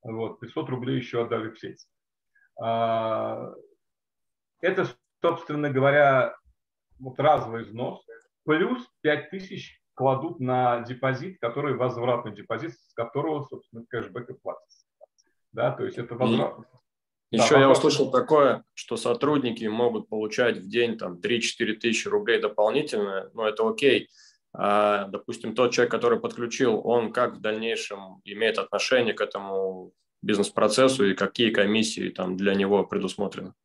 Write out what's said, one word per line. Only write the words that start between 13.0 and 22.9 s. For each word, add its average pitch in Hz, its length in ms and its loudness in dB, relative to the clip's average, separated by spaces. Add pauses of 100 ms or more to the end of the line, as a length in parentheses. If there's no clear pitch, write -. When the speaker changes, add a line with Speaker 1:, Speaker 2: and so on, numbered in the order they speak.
Speaker 1:
собственно, 117 460 -16
кэшбэк 110 420 -8
и - 40 -14
платится. - 520 -14 (680)
Да, 131 200 -2
то 120 120 -6
есть - 140 -8
это 120 160 -8
Speaker 2:
И 117 40 -12
Speaker 1:
возврат. 117 400 0
Да, - 60 -20 (680)
Speaker 2:
еще 117 260 6
я 139 100 8
Speaker 1:
возврат. 131 100 6
Speaker 2:
услышал 147 320 2
такое, 127 540 4 (100)
что - 220 -10
сотрудники 123 720 0
могут 110 420 0
получать 110 500 0
в 92 100 -14
день 113 280 0
там 90 240 -10
три-четыре 117 540 -2
тысячи 110 340 -2
рублей 104 320 2
дополнительно, 104 960 -2